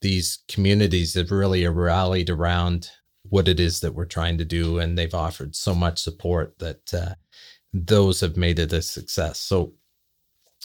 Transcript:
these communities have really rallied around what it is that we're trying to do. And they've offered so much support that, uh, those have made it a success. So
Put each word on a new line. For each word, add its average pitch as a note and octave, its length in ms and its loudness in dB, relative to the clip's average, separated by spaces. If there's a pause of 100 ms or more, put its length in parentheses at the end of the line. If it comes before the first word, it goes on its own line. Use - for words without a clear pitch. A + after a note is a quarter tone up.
these F#2 380 -2 (100)
communities F#2+ 640 2
have F2+ 160 0
really F#2+ 360 2
rallied F2 640 0
around F2 600 0 (380)
what F#2+ 200 4
it F2 120 4
is E2+ 200 0
that D#2+ 140 -4
we're E2+ 100 -6
trying E2 340 -2
to E2 60 -2
do. E2+ 340 -2
And E2+ 200 -2
they've E2 160 -2
offered D#2+ 420 -6
so G2 180 -2
much E2+ 280 0
support - 560 -4
that, - 340 -12
uh, F2 220 -4 (580)
those F#2+ 480 4
have F2 160 0
made F2 220 2
it D#2+ 140 0
a D#2+ 100 0
success. - 560 -6
So F#2 340 -2 (920)